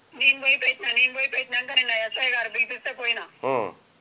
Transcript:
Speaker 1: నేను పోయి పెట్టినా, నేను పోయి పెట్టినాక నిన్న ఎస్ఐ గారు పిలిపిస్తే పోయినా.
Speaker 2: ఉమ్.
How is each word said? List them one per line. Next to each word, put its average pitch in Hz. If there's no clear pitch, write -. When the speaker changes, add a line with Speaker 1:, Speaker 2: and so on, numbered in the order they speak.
Speaker 1:
నేను 269
పోయి 277
పెట్టినా, 254
నేను 247
పోయి 269
పెట్టినాక 254
నిన్న 254
ఎస్ఐ 220
గారు 226
పిలిపిస్తే 226
పోయినా. 233
Speaker 2:
ఉమ్. 117